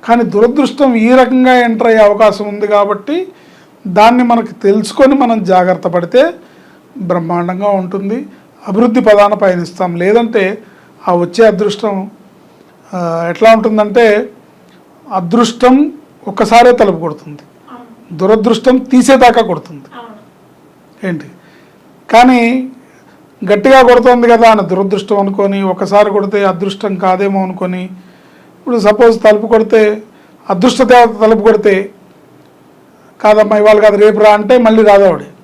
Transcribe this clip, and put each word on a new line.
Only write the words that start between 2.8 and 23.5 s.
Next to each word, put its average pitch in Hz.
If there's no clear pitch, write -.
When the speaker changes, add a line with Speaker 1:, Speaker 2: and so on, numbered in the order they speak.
Speaker 1:
దాన్ని 226
మనకు 233
తెలుసుకొని 214
మనం 233
జాగ్రత్త 180
పడితే 180
బ్రహ్మాండంగా 180
ఉంటుంది, 196
అభివృద్ధి 226
పదాన 202
పయనిస్తాం. 180
లేదంటే 214
ఆ 180
వచ్చే 175
అదృష్టం, 202
ఆ, 170
ఎట్లా 220
ఉంటుందంటే 214
అదృష్టం 233
ఒక్కసారే 233
తలుపు 202
కొడుతుంది, 151
Speaker 2:
అవును. -
Speaker 1:
దురదృష్టం 220
తీసేదాకా 247
కొడుతుంది. 151
Speaker 2:
అవును. -
Speaker 1:
ఏంటి? 151
కానీ 247